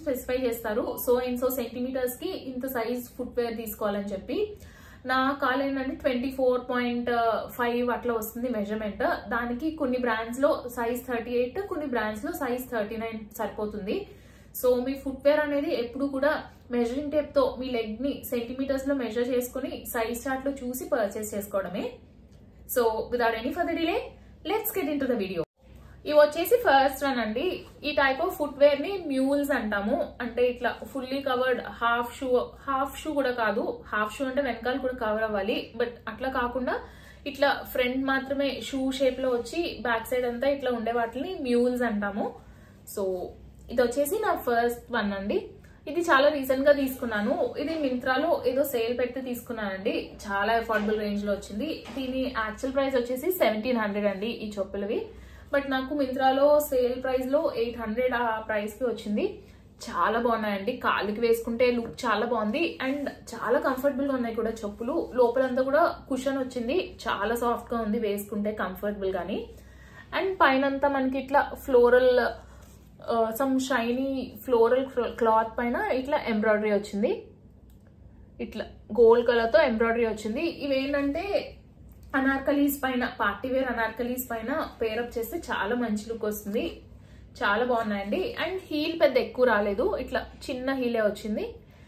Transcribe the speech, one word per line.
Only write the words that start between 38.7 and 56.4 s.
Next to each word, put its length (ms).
shoe 100
shape 260
లో 120
వచ్చి 240
back 260
side 200
అంతా 240
ఇట్లా 140
ఉండే 180
వాటిని 320
mules 440
అంటాము. 360
So, 100
ఇది 160
వచ్చేసి 300
నా 80
first 360
one 120
అండి. 180
ఇది 180
చాలా 260
recent 340
గా 120
తీసుకున్నాను. 560
ఇది 220
మింత్రాలో 440
ఏదో 140
sale 260
పెడితే 200
తీసుకున్నానండి. 640
చాలా 260
affordable 420
range 240
లో 80
వచ్చింది. 340
దీని 260
యాక్చువల్ 340
price 220
వచ్చేసి 300
సెవెంటీన్ 440
హండ్రెడ్ 280
అండి 180
ఈ 20
చెప్పులవి, 420
but 100
నాకు 280
మింత్రాలో 440